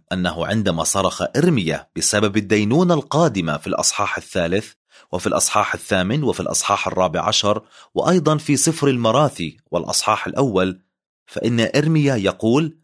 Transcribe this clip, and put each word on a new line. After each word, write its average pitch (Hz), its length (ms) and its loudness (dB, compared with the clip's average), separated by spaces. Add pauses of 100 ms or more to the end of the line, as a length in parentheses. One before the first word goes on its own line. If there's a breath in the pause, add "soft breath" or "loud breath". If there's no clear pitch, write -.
(120)
أنه 85 340 -2
عندما 92 380 0
صرخ 92 380 0 (140)
إرميا 110 600 0
بسبب 101 400 0
الدينونة 107 580 2
القادمة 120 600 0
في - 100 -10
الأصحاح - 500 -2
الثالث 90 560 -2 (400 soft breath)
وفي 92 140 -4
الأصحاح - 480 0
الثامن 101 500 -2
وفي 101 160 -2
الأصحاح - 460 -2
الرابع 87 420 0
عشر 107 340 0 (320 loud breath)
وأيضا 156 420 2
في 147 200 0
سفر 147 320 0
المراثي 120 680 0 (140)
والأصحاح - 560 -2
الأول، 92 540 0 (460)
فإن 117 340 -2
إرميا 147 560 2
يقول: 113 680 0